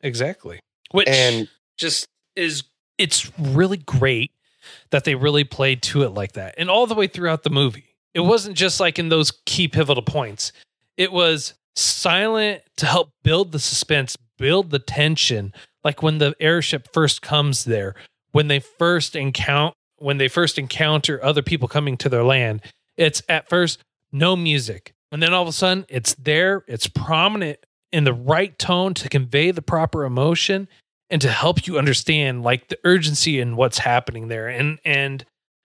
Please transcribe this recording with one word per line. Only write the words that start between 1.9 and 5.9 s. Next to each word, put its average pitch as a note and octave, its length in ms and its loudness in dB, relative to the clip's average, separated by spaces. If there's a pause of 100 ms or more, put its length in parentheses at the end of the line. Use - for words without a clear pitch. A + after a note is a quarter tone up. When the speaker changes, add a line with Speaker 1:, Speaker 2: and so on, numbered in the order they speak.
Speaker 1:
is, D#3 280 -4 (360)
it's - 400 -2
really E3 380 2
great C3 540 0 (600)
that C#3+ 120 2
they D3 120 2
really D3 280 2
played C3+ 380 0
to - 220 0